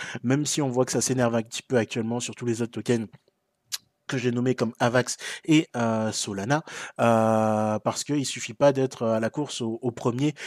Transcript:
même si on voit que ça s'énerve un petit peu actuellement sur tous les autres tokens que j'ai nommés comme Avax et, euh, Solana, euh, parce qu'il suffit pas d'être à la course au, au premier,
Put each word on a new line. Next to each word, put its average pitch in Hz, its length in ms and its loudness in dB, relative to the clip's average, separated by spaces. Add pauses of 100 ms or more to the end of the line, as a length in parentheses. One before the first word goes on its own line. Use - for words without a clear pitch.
(240)
même 135 220 2
si 151 160 -2
on 139 80 0
voit 123 160 2
que - 80 -6
ça 123 80 2
s'énerve 123 340 2
un 113 80 2
petit - 180 -10
peu 127 160 0
actuellement 117 440 -2
sur 110 140 -8
tous 123 100 -8
les 117 160 -2
autres 113 100 -4
tokens 113 360 0 (1000)
que 139 100 -4
j'ai 120 140 0
nommés 123 240 0
comme 117 240 -2
Avax 120 380 2 (280)
et, 160 300 4
euh, 113 360 0
Solana, 110 520 -2 (360)
euh, 110 800 4
parce 107 260 -4
qu'il 143 220 -2
suffit 120 300 -8
pas 143 180 4
d'être 131 320 -2
à 113 140 2
la 113 100 0
course - 320 -6
au, 113 220 -4
au 123 80 -2
premier, 131 420 0 (140)